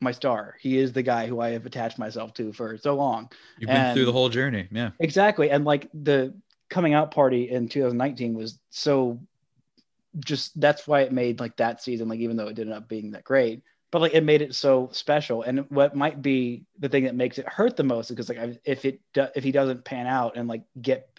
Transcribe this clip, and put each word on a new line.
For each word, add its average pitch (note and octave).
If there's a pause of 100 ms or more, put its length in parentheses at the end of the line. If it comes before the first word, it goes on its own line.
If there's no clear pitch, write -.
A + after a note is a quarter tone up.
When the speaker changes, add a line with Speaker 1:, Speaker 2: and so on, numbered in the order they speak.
Speaker 1:
my B2+
star. A#2+
He C3
is C3+
the C3
guy A#2
who A#2+
I A#2
have A#2
attached A#2+
myself A2
to A2
for A2
so C#3+
long. A#2+ (260)
Speaker 2:
You've A2+
been C3
through C3
Speaker 1:
And B2+
Speaker 2:
the -
whole B2+
journey. A#2
Yeah. A2
Speaker 1:
Exactly. F3
And, D3
like, D3
the C#3 (360)
coming E3+
out D3+
party B2+
in A#2+
two C#3
thousand B2
nineteen B2
was A2 (100)
so B2+ (1000)
just, D3
that's D3
why D3
it C3
made, A#2+
like, A#2
that A#2
season, A2+
like, A2+
even A#2
though G#2+
it G#2+
didn't A2
end G#2+
up -
being G#2+
that G2+
great, B2+ (300)
but, E3+
like, D#3+
it D#3+
made D3+
it C3+
so C3
special. A#2+
And B2+ (100)
what C#3+
might C#3+
be B2+ (140)
the C#3+
thing C3+
that B2
makes B2
it C3+
hurt -
the D#3
most A#2
is A2+
'cause, A#2
like, A#2
I, A#2+
if C3+
it C3+ (140)
do-, C3+
if C3
he C3+
doesn't C3
pan B2
out B2
and, A#2+
like, A2+ (180)
get C3